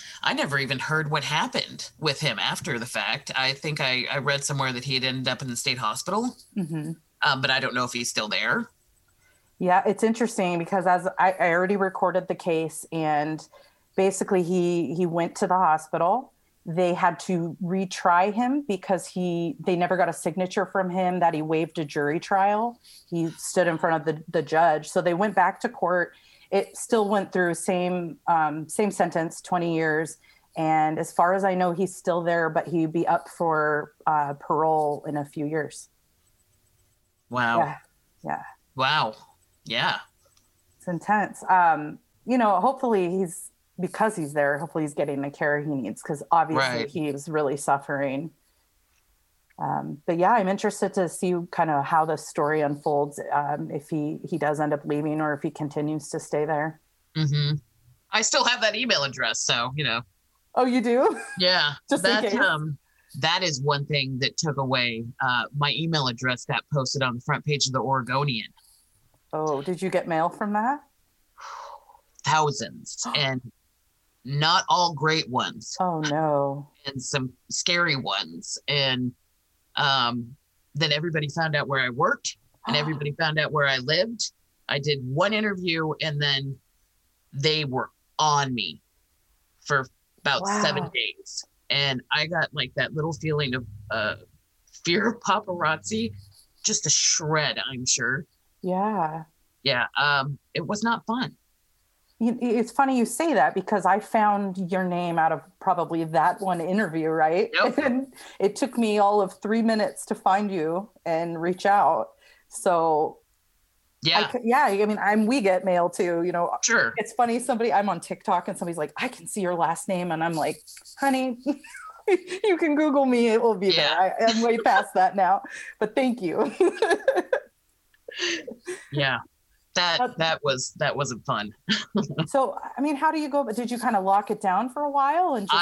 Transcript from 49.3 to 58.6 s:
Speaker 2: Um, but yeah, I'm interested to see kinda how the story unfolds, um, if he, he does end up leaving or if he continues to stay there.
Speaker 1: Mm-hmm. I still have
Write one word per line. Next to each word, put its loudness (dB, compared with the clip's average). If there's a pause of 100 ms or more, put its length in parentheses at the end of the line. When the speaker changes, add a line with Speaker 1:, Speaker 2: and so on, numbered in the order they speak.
Speaker 2:
Um, -6
but 0
yeah, 4
I'm 4
interested -2
to 0
see -2 (180)
kinda 2
how 2
the 0
story -2
unfolds, -2 (120)
um, -2
if -8
he, -4
he -4
does 0
end 0
up -2
leaving -2
or 0
if -6
he -4
continues -4
to -6
stay -2
there. -2 (360)
Speaker 1:
Mm-hmm. 0 (560)
I 2
still 2
have 2